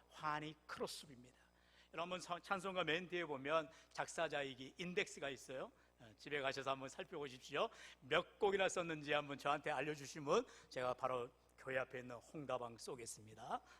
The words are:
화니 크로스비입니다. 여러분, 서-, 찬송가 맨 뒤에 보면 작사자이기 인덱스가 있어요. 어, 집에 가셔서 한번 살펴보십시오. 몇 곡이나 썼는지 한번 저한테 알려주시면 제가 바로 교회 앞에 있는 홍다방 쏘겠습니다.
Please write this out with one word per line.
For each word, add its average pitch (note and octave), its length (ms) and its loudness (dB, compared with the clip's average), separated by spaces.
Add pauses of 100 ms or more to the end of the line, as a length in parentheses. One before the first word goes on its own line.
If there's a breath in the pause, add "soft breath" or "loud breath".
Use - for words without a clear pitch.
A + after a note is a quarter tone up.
화니 D3+ 480 -2 (100)
크로스비입니다. - 760 -8 (500 soft breath)
여러분, F3 260 -2
서-, F3 200 -4
찬송가 F#3 420 2
맨 E3 260 2
뒤에 F3 160 0
보면 D3+ 440 2 (240 loud breath)
작사자이기 C#3+ 840 -2
인덱스가 F3 520 -2
있어요. C#3 400 -6 (300 soft breath)
어, A2+ 180 -18
집에 C#3+ 220 -2
가셔서 C3+ 320 2
한번 C3+ 160 -2
살펴보십시오. D3 800 -2 (320 loud breath)
몇 D3 400 2
곡이나 G3 280 6
썼는지 D#3 440 0
한번 C#3+ 260 2
저한테 D3 320 2
알려주시면 D3+ 720 2 (240 loud breath)
제가 B2+ 260 0
바로 B2+ 360 0 (280)
교회 C3 200 0
앞에 B2+ 220 -2
있는 B2 160 -8
홍다방 A#2+ 600 -4
쏘겠습니다. A#2 840 -8 (200 loud breath)